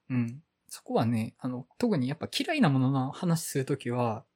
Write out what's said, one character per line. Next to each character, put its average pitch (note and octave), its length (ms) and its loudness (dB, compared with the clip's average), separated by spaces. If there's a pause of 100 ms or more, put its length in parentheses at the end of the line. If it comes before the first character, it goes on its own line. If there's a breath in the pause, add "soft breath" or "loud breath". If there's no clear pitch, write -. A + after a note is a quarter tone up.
う C3 60 -2
ん。 A#2+ 260 -2 (280)
そ - 140 -16
こ B3+ 120 -2
は D#3 100 4
ね、 A#2 340 0
あ - 80 -6
の、 B2+ 180 -6 (120)
特 G#3+ 200 2
に B2 100 2
や D3 80 -4
っ - 20 -8
ぱ - 100 -6
嫌 - 280 -2
い D4+ 60 2
な E3+ 80 6
も C3+ 100 4
の C3 120 4
の C3+ 200 0
話 E3 340 -2
す - 120 -6
る C3 80 0
と C#3 120 -2
き - 120 -8
は、 B2 360 -2 (100)